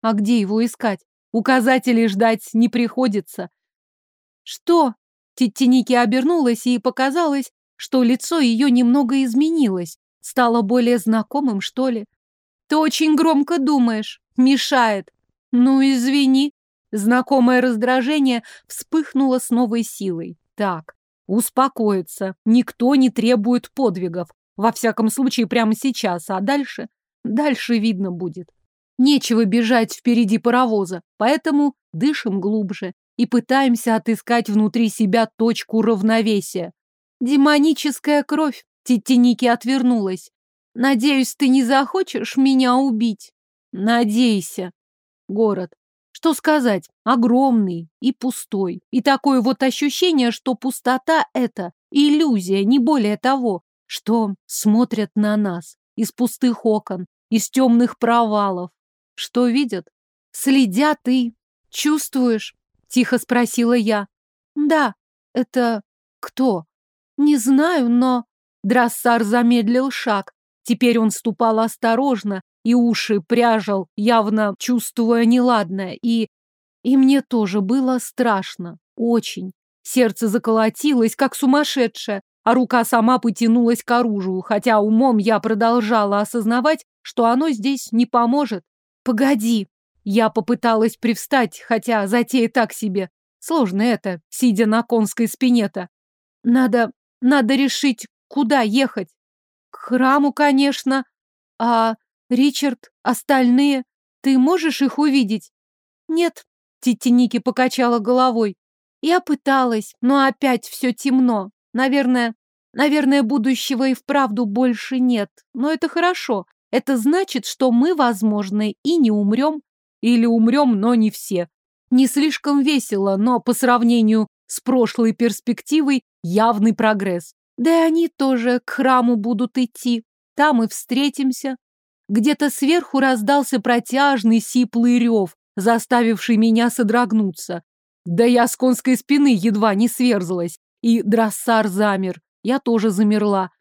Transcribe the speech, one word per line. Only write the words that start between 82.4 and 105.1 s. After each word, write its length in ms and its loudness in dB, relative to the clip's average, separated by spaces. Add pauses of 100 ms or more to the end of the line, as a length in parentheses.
а 100 2
рука 320 0
сама 340 2
потянулась 640 0
к 80 -4
оружию, 500 -2
хотя 380 0
умом 380 2
я 220 2
продолжала 800 0
осознавать, 640 -2 (160)
что 240 -2
оно 240 2
здесь 420 -4
не 140 2
поможет. 580 -2 (400)
«Погоди!» 640 0 (360)
Я 260 2
попыталась 680 -2
привстать, 640 -2
хотя 480 -2
затея 420 0
так 240 -2
себе. 360 -6 (300)
Сложно 440 -2
это, 360 -2 (100)
сидя 360 0
на 160 0
конской 460 -2
спине-то. 640 -2 (540)
Надо... 480 2 (300)
надо 320 2
решить, 540 -2 (200)
куда 340 0
ехать. 480 -2 (600)
К 80 -20
храму, 560 0
конечно. 720 0 (540)
А... 360 0 (360)
Ричард, 600 0 (120)
остальные, 800 2 (380)
ты 160 2
можешь 440 0
их 180 -2
увидеть? 520 0 (560)